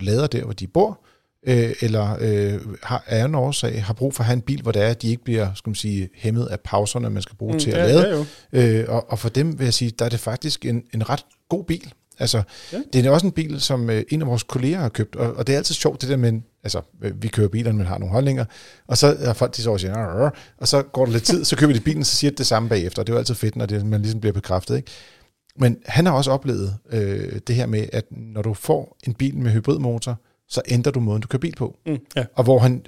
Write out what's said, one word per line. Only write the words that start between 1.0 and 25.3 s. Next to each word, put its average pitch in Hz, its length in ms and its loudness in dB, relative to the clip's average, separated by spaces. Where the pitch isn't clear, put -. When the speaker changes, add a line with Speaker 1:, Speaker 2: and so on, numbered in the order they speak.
Speaker 1:
øh, 120 340 2
eller, 107 400 0
øh, 101 400 0
har, 123 240 -4
af 113 180 2
en 156 100 0
årsag 123 480 -2
har 107 100 -2
brug 131 200 -2
for - 80 -6
at 113 40 2
have 120 100 2
en 120 60 0
bil, 139 200 -4
hvor 113 100 -2
det 101 100 2
er, 107 60 4
at 117 140 0
de 113 80 -2
ikke 117 140 -2
bliver, 107 320 0
skal - 140 -8
man 104 60 -4
sige, 98 400 -4
hæmmet 113 300 -2
af - 140 -6
pauserne, 107 500 -2
man 101 120 -2
skal - 160 -14
bruge 110 160 -4
Speaker 2:
Mm, 160 60 0
Speaker 1:
til 147 120 0
at - 60 0
Speaker 2:
ja, 170 160 4
Speaker 1:
lade. 175 140 6
Speaker 2:
ja, 170 100 -2
jo. 147 80 -2
Speaker 1:
Øh, 113 100 -2
og, 113 220 -4
og 107 80 -2
for 113 100 -4
dem 147 300 0
vil 135 60 -2
jeg 117 80 2
sige, 120 260 0
der 120 60 2
er 120 40 0
det 117 100 -2
faktisk 123 460 -6
en, 120 180 -2
en 110 160 -2
ret 139 160 -4
god 175 140 -2
bil. - 300 -6
Altså, 117 220 0
Speaker 2:
Ja. 190 40 -6
Speaker 1:
det 127 120 4
er 135 60 4
også 165 140 4
en 185 60 2
bil, 151 300 -4
som, 123 280 0
øh, 110 200 0
en 160 120 0
af 143 60 -2
vores 120 160 0
kolleger 139 360 -2
har 135 100 -2
købt, - 260 -4
og, 117 200 -2
og 117 120 -4
det 135 60 2
er 143 40 2
altid 151 180 -2
sjovt, 143 260 -2
det 127 80 -4
der 139 80 2
med 120 120 4
en 113 140 0
altså, 90 160 -4
øh, 101 220 -6
vi 110 40 -4
kører 107 200 2
bilerne, 110 300 0
men 92 100 0
har 92 100 -4
nogle 95 160 -4
holdninger. 131 320 2
Og 123 100 0
så 143 220 6
er 127 140 0
folk, 120 240 0
de 117 40 -8
så 110 160 0
siger, 92 180 -2
"Arr, 107 300 -2
arr," 147 100 -2
og 127 100 -4
så 139 140 4
går 131 240 0
der 117 80 0
lidt 113 100 0
tid, 175 220 2
så 147 100 0
køber 147 180 6
de 113 60 2
bilen, 151 240 0
så - 120 0
siger 143 160 2
de 143 60 -12
det 131 100 -2
samme 113 220 2
bagefter. 95 340 0
Det 101 60 -4
er 117 40 0
jo 120 40 2
altid 117 180 0
fedt, 107 200 -2
når 110 100 -2
det, 104 200 -2
man 107 160 2
ligesom 110 180 -2
bliver 104 140 0
bekræftet, 95 440 -2
ikke? - 140 -8